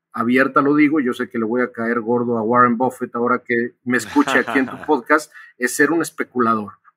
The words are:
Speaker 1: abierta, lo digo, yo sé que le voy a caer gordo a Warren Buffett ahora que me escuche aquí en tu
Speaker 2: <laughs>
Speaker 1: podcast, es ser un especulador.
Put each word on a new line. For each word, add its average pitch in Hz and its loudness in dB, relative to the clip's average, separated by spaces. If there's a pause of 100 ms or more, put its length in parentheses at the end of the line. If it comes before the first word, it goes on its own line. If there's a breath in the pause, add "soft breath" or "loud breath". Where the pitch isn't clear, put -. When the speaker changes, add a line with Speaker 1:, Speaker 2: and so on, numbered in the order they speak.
(120)
Speaker 1:
abierta, 131 2
lo 143 2
digo, 151 4
yo 123 -2
sé 120 -6
que - -8
le 113 -2
voy 120 -2
a 123 -2
caer 117 -4
gordo 120 -2
a 113 -2
Warren 120 4
Buffett 123 -4
ahora 120 0
que 120 -2 (100)
me 123 0
escuche 131 0
aquí 120 -2
en 131 0
tu 113 -12
Speaker 2:
<laughs> - -12
Speaker 1:
podcast, 151 0 (260 loud breath)
es 123 -4
ser 143 2
un 165 0
especulador. 113 -4 (240 soft breath)